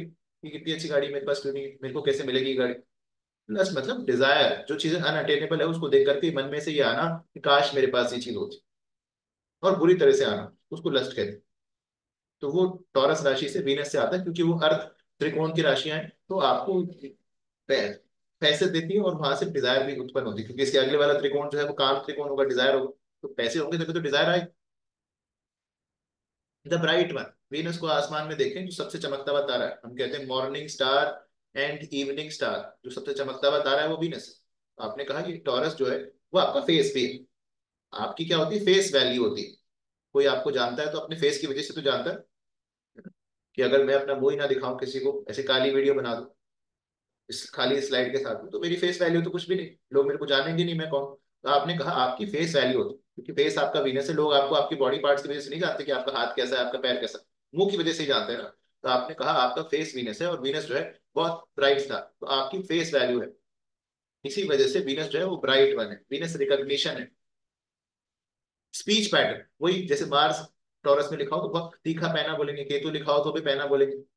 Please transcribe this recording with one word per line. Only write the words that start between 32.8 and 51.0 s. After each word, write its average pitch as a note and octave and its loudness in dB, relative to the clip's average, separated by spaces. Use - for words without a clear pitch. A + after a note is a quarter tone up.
जो B2+ -12
सबसे C3+ -8
चमकता C3+ -2
हुआ D3 2
तारा D3 2
है D3+ 0
वो D#3+ -2
Venus D#3+ -6
है। - -16
आपने C#3 -8
कहा C#3+ -6
कि F3 -6
Taurus C#3+ 0
जो C3 0
है - 0
वो F3+ 6
आपका - 2
face D#3 4
भी B2 2
है। - -8
आपकी G#2+ -6
क्या E3+ 2
होती E3 0
है? G3+ -4
Face F#3+ 4
value B2 4
होती G2+ -4
है। - -14
कोई C#3 4
आपको B2+ 0
जानता B2 0
है D3+ -4
तो D#3+ -4
अपने D#3+ -8
face C#3+ 2
की D#3 -6
वजह C#3 -4
से - -10
तो D#3 -8
जानता C3 0
है, F#3+ -6
कि C3 0
अगर C3+ 4
मैं C3+ 2
अपना C#3 0
मुंह C3+ 2
ही C#3+ -2
ना C#3+ -2
दिखाऊं C3 -2
किसी C3 -6
को, C#3 -2
ऐसे C3+ -6
काली C3 2
video C#3 4
बना A#2+ -2
दूं A#2+ -8
इस - -12
खाली C3+ 0
slide B2+ 0
के C3+ -2
साथ, A#2 -6
तो - -6
मेरी E3+ -2
face F3 0
value E3+ 2
तो F3 -4
कुछ E3+ -6
भी F#3 0
नहीं, - -4
लोग C#3 4
मेरे C#3 -2
को C#3+ -6
जानेंगे D#3 2
नहीं E3 -2
मैं D#3+ -4
कौन। C#3 -4